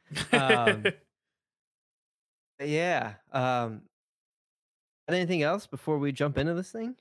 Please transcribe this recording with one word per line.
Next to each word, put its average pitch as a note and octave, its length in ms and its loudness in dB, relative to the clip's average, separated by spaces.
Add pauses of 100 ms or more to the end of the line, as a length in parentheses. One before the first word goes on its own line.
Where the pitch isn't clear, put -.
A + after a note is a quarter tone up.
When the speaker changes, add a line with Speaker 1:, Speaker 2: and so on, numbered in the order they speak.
(320)
Speaker 1:
Um, A#2+ 540 4
Speaker 2:
<laughs> - 1700 -12
Speaker 1:
yeah. D3+ 540 0 (160)
Um, B2 520 0 (1300)
anything F3 340 0
else F3+ 240 0
before D3+ 320 -4
we C#3+ 140 0
jump C#3+ 240 -2
into D#3 180 0
this F3+ 180 -6
thing? A3+ 280 -8